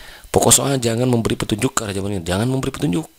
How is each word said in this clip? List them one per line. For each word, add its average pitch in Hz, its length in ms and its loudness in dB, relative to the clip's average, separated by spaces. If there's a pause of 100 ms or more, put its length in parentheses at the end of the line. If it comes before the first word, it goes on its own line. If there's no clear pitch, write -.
(300)
Pokok - 240 4
soal 135 240 2
jangan 120 320 0
memberi 117 240 2
petunjuk 113 400 -2
ke - 80 -4
arah 101 140 -4
jawabannya, 98 260 -4
jangan 90 240 0
memberi 131 240 -2
petunjuk 160 360 -2 (120)